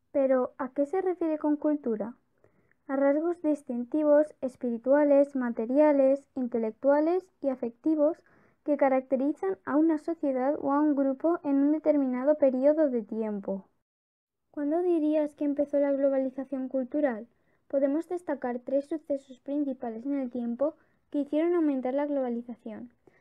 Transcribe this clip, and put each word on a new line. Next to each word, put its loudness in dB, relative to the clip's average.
Pero, 2
¿a -6
qué -2
se -2
refiere -2
con 0
cultura? -2
A -4
rasgos 0
distintivos, 0
espirituales, 2
materiales, 2
intelectuales 0
y -2
afectivos -2
que 0
caracterizan 0
a 0
una 2
sociedad -2
o -2
a 2
un 2
grupo 0
en 0
un 4
determinado 0
periodo 4
de -2
tiempo. -6
¿Cuándo -2
dirías 0
que -4
empezó 0
la 2
globalización -2
cultural? -2
Podemos 0
destacar -6
tres -2
sucesos -8
principales -6
en -4
el -6
tiempo -4
que -4
hicieron 0
aumentar 0
la 0
globalización. -6